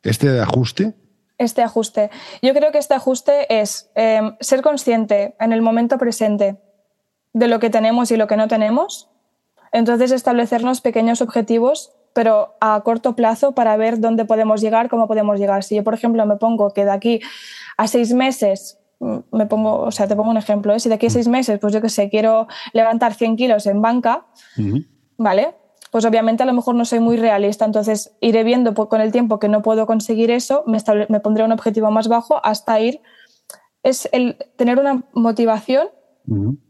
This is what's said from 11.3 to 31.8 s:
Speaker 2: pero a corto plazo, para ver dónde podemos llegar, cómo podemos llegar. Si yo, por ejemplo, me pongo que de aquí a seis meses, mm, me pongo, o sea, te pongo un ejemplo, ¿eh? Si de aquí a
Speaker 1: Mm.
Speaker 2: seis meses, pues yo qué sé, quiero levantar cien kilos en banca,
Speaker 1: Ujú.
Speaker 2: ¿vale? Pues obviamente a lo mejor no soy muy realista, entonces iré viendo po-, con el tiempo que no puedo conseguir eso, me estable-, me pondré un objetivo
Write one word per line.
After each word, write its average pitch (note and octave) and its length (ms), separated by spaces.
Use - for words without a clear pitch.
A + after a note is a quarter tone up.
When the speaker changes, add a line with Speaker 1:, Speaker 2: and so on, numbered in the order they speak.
Speaker 2:
pero A3 480
a G#3+ 220
corto A#3 320
plazo, A#3+ 400
para A3+ 220
ver A3+ 240
dónde A3+ 240
podemos A3 360
llegar, A3+ 280
cómo A#3 180
podemos G#3 320
llegar. G3 240
Si G#3 140
yo, G#3 80
por A3 100
ejemplo, A3+ 320
me G#3 120
pongo G#3 340
que G3+ 120
de G3+ 60
aquí A3 300
a A3 100
seis A#3+ 280
meses, B3 680
mm, A3+ 200
me A3 160
pongo, G#3+ 360
o A#3 100
sea, G3+ 160
te G#3 80
pongo G#3+ 140
un A3+ 80
ejemplo, G#3 360
¿eh? A#3 60
Si A#3 80
de A3 80
aquí A#3 100
a A3+ 40
Speaker 1:
Mm. - 20
Speaker 2:
seis A#3+ 160
meses, A#3+ 320
pues G#3 120
yo G#3+ 80
qué A3+ 80
sé, G3+ 220
quiero A3 380
levantar A3+ 420
cien A3+ 220
kilos A3+ 300
en G3+ 140
banca, A#3+ 460
Speaker 1:
Ujú. A2 240
Speaker 2:
¿vale? F#3+ 360
Pues A3+ 140
obviamente A3+ 380
a B3+ 40
lo B3+ 60
mejor B3 220
no A#3+ 100
soy A#3 160
muy A#3 160
realista, G#3 480
entonces G#3+ 560
iré A3+ 240
viendo A#3 300
po-, G#3+ 160
con A3 100
el A3 100
tiempo A3 280
que G#3+ 100
no G#3 140
puedo A3 240
conseguir A3+ 440
eso, C4+ 360
me A3 100
estable-, G#3 320
me G#3+ 120
pondré G#3+ 240
un A3+ 80
objetivo A3 380